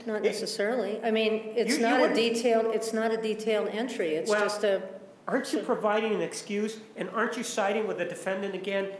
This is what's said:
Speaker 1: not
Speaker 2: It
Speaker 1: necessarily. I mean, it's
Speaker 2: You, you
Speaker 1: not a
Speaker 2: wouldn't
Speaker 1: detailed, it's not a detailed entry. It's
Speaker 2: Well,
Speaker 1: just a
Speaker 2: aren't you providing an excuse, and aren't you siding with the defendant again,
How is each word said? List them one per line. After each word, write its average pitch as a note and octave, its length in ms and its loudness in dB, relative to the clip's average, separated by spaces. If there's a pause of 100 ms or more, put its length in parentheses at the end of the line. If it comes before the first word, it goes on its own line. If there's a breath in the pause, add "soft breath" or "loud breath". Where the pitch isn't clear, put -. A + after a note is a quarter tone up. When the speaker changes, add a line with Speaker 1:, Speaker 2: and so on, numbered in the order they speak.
Speaker 1:
not G#3+ 120 -2
Speaker 2:
It - 60 -2
Speaker 1:
necessarily. G#3 800 0
I A#3 60 2
mean, A3 320 2 (120)
it's A3+ 180 2
Speaker 2:
You, D4+ 40 2
you A#3+ 60 2
Speaker 1:
not A#3 160 4
a - 20 6
Speaker 2:
wouldn't - 180 4
Speaker 1:
detailed, A3+ 560 4
it's - 200 -2
not A3 160 0
a A3 80 0
detailed G#3+ 500 0
entry. G3+ 460 -2
It's E3 160 0
Speaker 2:
Well, G#3 100 4
Speaker 1:
just G3+ 240 0
a G3 180 2 (460)
Speaker 2:
aren't C4+ 240 0
you D4+ 80 0
providing G#3+ 540 2
an F3+ 80 0
excuse, G#3 560 -4 (180)
and F#3 140 -6
aren't A3+ 260 0
you B3 60 -6
siding G#3+ 440 0
with F#3 120 -4
the G3 80 -2
defendant F#3+ 480 -4
again, F#3+ 340 -2 (120)